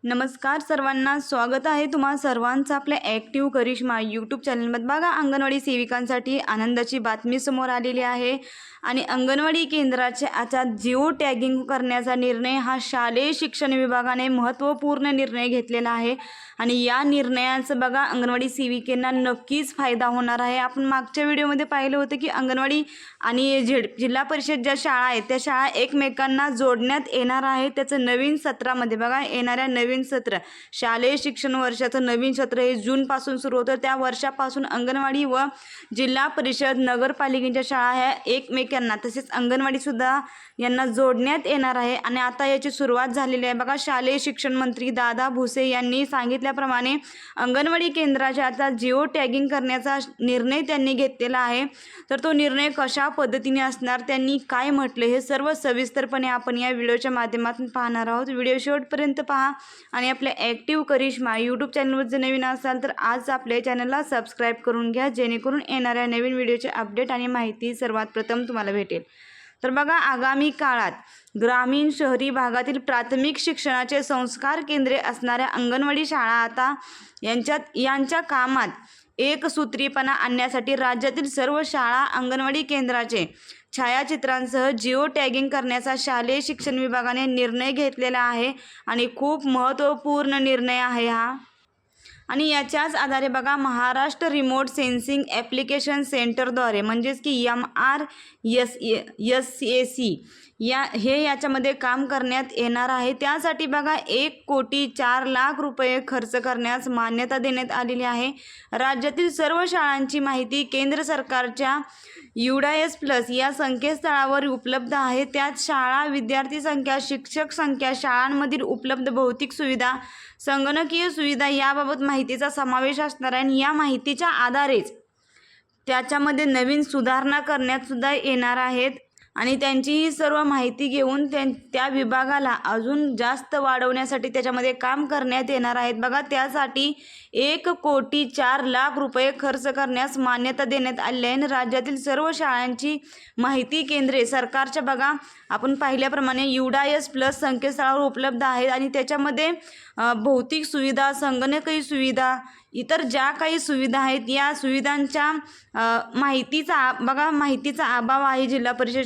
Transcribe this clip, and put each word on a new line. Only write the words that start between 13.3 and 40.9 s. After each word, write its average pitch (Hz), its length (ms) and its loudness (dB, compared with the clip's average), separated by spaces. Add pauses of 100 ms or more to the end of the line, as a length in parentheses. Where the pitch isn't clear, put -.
शिक्षण 277 400 0
विभागाने 254 540 2
महत्त्वपूर्ण 262 800 0
निर्णय 269 420 0
घेतलेला 240 420 0
आहे. 233 260 0 (420)
आणि 240 260 2
या 247 200 2
निर्णयाचं 262 760 2
बघा, 262 240 2
अंगणवाडी 247 460 0
सेविकेंना 254 640 -2
नक्कीच 254 680 -2
फायदा 247 280 2
होणार 240 340 0
आहे. 247 180 0
आपण 254 280 -2
मागच्या 269 380 0
व्हिडिओमध्ये 294 420 2
पाहिलं 277 320 0
होतं 285 180 0
की 277 120 -4
अंगणवाडी 269 560 0 (380)
आणि 262 440 2
झेड-, 233 340 0
जिल्हा 262 240 0
परिषद 285 400 -2
ज्या 277 140 2
शाळा 262 280 2
आहेत, 240 180 0
त्या 254 160 -2
शाळा 262 280 0
एकमेकांना 269 840 0
जोडण्यात 254 520 2 (120)
येणार 254 300 0
आहे. 269 260 2
त्याचं 269 360 0
नवीन 269 320 2
सत्रामध्ये 240 600 -2
बघा, 240 240 0
येणाऱ्या 247 460 -2
नवीन 247 240 2 (120)
सत्र, 247 340 -2 (360)
शालेय 240 440 2
शिक्षण 262 380 -2
वर्षाचं 254 500 0
नवीन 247 280 2
सत्र 254 260 0
हे 247 160 4
जूनपासून 262 640 0
सुरू 254 200 -2
होतं. 247 180 2
त्या 269 200 0
वर्षापासून 262 720 -2
अंगणवाडी 269 600 0
व 254 140 2 (560)
जिल्हा 262 320 2
परिषद, 269 500 0
नगरपालिकेच्या 262 880 0
शाळा 247 260 0
ह्या 254 200 2
एकमेकांना, 254 840 -2 (100)
तसेच 240 240 -6
अंगणवाडीसुद्धा 262 920 0 (400)
यांना 247 260 0
जोडण्यात 254 600 2